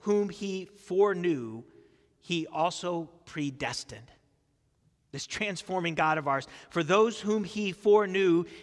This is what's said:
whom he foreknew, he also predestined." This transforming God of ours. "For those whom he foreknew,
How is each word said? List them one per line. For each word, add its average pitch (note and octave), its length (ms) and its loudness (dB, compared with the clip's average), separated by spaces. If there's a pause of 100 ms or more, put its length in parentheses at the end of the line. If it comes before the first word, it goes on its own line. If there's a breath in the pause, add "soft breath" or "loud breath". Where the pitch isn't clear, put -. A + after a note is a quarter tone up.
whom G#3 300 0
he F#3+ 400 -8 (160)
foreknew, F3 800 0 (540 loud breath)
he E3 280 -4
also E3+ 640 -4 (160)
predestined." B2+ 840 -8 (1000)
This C#3 140 -10
transforming F3+ 680 -4
God D#3+ 220 2
of D3 100 -2
ours. C3+ 180 0 (220 loud breath)
"For E3+ 160 -2
those G#3+ 340 4
whom G#3 240 0
he G3+ 300 -4
foreknew, F#3+ 720 4 (180 loud breath)